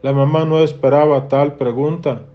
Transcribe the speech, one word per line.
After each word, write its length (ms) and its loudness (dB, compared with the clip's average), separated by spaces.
La 140 -2
mamá 320 2
no 140 2
esperaba 680 2
tal 280 0
pregunta 680 -4